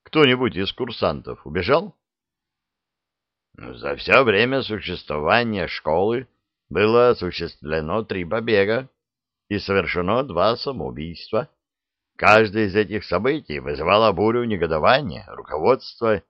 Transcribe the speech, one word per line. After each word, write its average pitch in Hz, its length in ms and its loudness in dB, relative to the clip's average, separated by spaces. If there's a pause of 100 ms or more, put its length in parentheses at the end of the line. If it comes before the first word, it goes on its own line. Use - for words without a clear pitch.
Кто-нибудь 127 520 2
из 95 160 -4
курсантов 76 760 -6
убежал?" 104 480 -2 (1600)
За 62 420 -10
все 107 280 4
время 120 380 2
существования 95 1080 -2
школы 104 580 -2 (440)
было 113 400 4
осуществлено 82 920 -4
три 95 220 -6
побега 110 640 0 (600)
и 101 100 -2
совершено 95 640 -2
два 104 340 0
самоубийства. 92 920 -8 (680)
Каждое 107 500 4
из 92 100 0
этих 101 280 0
событий 104 540 -2
вызывало 82 540 2
бурю 110 320 2
негодования, 87 840 0
руководства 107 1000 -2